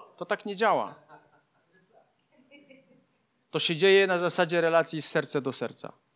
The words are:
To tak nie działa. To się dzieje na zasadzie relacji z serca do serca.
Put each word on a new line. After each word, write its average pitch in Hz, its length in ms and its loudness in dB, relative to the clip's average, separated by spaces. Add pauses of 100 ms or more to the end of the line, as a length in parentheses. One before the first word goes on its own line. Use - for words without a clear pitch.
(160)
To - 100 -14
tak - 200 -6
nie 202 100 -10
działa. 165 380 0 (2500)
To 160 80 -4
się 165 180 0
dzieje 196 300 6
na 185 120 -2
zasadzie 170 420 0
relacji 165 420 0
z - 60 -4
serca 147 320 -2
do 131 120 -6
serca. - 400 -10 (240)